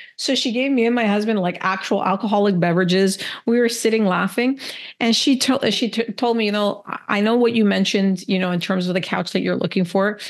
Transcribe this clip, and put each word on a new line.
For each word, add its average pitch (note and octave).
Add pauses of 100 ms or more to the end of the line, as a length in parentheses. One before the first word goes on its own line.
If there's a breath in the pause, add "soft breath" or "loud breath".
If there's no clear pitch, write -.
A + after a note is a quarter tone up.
(160 loud breath)
So C4
she B3+
gave B3+
me A#3
and A#3+
my A#3
husband, G#3
like, F3+
actual G3
alcoholic G3+
beverages. F#3 (280 loud breath)
We A#3
were A#3
sitting A3+
laughing, G3 (400 loud breath)
and A3+
she C#4
to-, B3
she A3+
t-, A3+
told A#3
me, A3
"You G3+
know, G#3
I, - (200)
I -
know A3
what A#3+
you A3
mentioned, G3
you F#3+
know, F#3
in F3
terms F#3
of F3+
the F#3
couch F#3
that F#3
you're F3+
looking F3+
for. G3